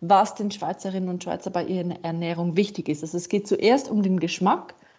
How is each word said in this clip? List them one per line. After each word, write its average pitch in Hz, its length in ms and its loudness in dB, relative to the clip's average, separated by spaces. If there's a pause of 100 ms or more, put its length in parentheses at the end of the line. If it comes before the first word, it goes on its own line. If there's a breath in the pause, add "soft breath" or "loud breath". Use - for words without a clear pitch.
was 190 340 6
den 202 160 -2
Schweizerinnen 185 580 -4
und 180 140 -4
Schweizern 175 300 -6
bei 175 120 -2
ihrer 175 380 -4
Ernährung 170 540 -2
wichtig 202 320 0
ist. 151 140 -2
Also 160 140 -6
es 175 120 -6
geht 202 180 0
zuerst 233 440 2
um 214 120 2
den 185 180 2
Geschmack, 185 540 0 (240 soft breath)